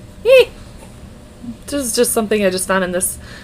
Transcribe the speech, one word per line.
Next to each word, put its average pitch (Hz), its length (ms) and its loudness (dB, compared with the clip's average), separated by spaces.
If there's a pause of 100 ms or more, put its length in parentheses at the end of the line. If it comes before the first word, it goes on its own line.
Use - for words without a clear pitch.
(240)
Yee! 508 260 6 (1160)
This - 80 -8
is 269 220 -4
just 240 180 2
something 214 320 0
I 185 40 4
just 185 180 -4
found 190 160 0
in 180 80 -4
this. 185 280 -4 (240)